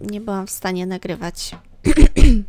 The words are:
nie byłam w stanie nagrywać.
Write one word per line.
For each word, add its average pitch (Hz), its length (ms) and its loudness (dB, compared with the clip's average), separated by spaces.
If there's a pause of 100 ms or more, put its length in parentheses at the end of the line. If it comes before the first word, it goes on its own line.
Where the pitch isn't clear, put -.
nie 208 200 -12
byłam 196 260 -10
w - 40 -16
stanie 185 340 -6
nagrywać. 180 680 -12 (960)